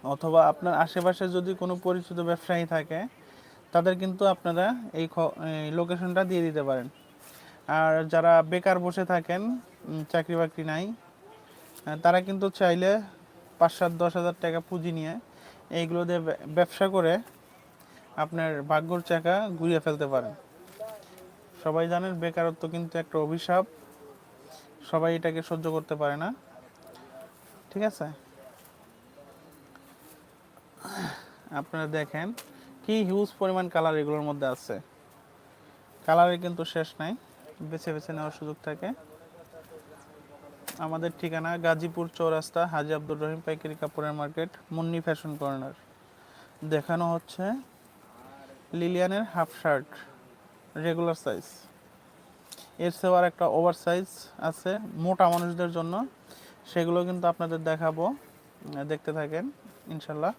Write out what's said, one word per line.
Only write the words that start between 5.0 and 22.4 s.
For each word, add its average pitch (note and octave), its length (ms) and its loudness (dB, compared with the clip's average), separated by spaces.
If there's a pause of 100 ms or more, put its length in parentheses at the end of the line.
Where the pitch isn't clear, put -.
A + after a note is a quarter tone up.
খ-, E3 360 0
এই D#3 280 -4
লোকেশনটা F3 520 0
দিয়ে F3+ 180 0
দিতে D#3 220 0
পারেন। C3 260 0 (800)
আর D#3+ 400 4
যারা E3 360 8
বেকার F3+ 360 2
বসে F3+ 260 -2
থাকেন, F3+ 360 0 (460)
উম, D#3 240 -6
চাকরি E3+ 240 0
বাকরি E3 280 0
নাই, E3 300 -4
আহ, - 1080 -14
তারা F3 180 8
কিন্তু G3 280 -2
চাইলে F#3 520 4 (580)
পাঁচ, E3 120 8
সাত, F3 200 0
দশ E3+ 220 0
হাজার F3 280 -2
টাকা E3 180 -2
পুঁজি E3+ 320 -6
নিয়ে E3 280 -6 (500)
এইগুলো E3+ 360 0
দিয়ে F3 140 0
ব্য-, D#3+ 280 -2
ব্যবসা F3 400 2
করে F#3 300 4 (1000)
আপনার D#3+ 460 -2
ভাগ্যর D#3 400 0
চাকা F3 560 2
ঘুরিয়ে E3 220 4
ফেলতে D3+ 280 0
পারেন। A#2+ 260 0 (1300)
সবাই E3 260 2
জানেন F3 300 -2
বেকারত্ব E3 480 -2